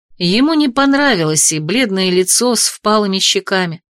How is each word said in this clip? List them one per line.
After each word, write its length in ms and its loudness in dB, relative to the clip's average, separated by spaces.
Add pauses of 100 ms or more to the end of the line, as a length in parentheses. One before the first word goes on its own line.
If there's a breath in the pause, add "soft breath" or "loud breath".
(180)
Ему 380 0
не 120 2
понравилось 840 0
и 60 -4
бледное 500 -2
лицо 460 0
с 120 -2
впалыми 520 -2
щеками, 640 -2 (120)